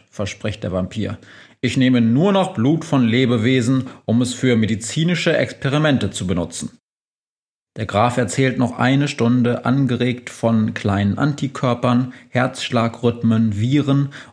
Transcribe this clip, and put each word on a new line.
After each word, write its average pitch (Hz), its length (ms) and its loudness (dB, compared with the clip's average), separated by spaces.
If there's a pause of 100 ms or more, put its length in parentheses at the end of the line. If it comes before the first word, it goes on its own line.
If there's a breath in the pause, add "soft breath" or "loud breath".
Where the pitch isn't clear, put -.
(100)
verspricht - 540 -8
der 87 80 -4
Vampir. 98 460 -4 (420 loud breath)
„Ich 120 160 -2
nehme 127 240 4
nur 135 320 4
noch - 220 0
Blut 147 300 2
von 131 220 2
Lebewesen, 123 840 2 (180 loud breath)
um 117 160 2
es 120 120 -4
für 127 220 2
medizinische 151 800 0
Experimente 139 760 0
zu - 160 -8
benutzen.“ 85 520 -6 (1000)
Der 107 100 -6
Graf 117 300 2
erzählt 127 420 0
noch 120 200 -2
eine 135 280 2
Stunde, 120 600 0
angeregt 123 640 0
von 113 440 0
kleinen 101 440 0
Antikörpern, 127 960 -2 (160 loud breath)
Herzschlagrhythmen, 113 1300 0
Viren 139 480 2 (240 loud breath)